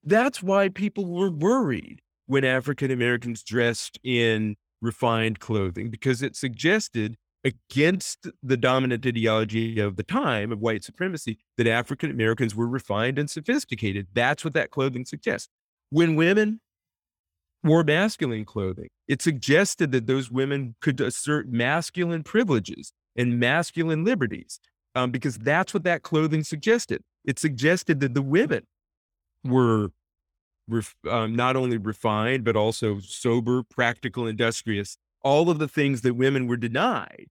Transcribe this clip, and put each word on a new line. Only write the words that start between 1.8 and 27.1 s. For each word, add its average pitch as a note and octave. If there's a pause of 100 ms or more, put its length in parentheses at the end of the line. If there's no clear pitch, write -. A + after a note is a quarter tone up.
when C3+
African C3
Americans A#2+
dressed A#2+
in A2 (260)
refined A2+
clothing, G2+
because A#2
it C#3
suggested, A#2+ (280)
against - (160)
the C3
dominant B2+
ideology A2+
of G2+
the G#2
time B2
of G#2
white A2
supremacy, E3+ (180)
that A#2
African A#2+
Americans A2+
were A#2
refined B2
and D3
sophisticated. G#2+
That's A#2+
what D#3
that -
clothing C3
suggests. - (420)
When D#3+
women G#3 (1040)
wore E3
masculine D3+
clothing, F#2+ (180)
it -
suggested D#3
that A#2+
those C3
women C3
could C#3
assert C#3+
masculine D#3+
privileges C#3+ (240)
and A#2+
masculine D#3+
liberties, F3+ (340)
um, B2+
because B2
that's D3
what F3+
that F3
clothing D#3
suggested. D#3+ (240)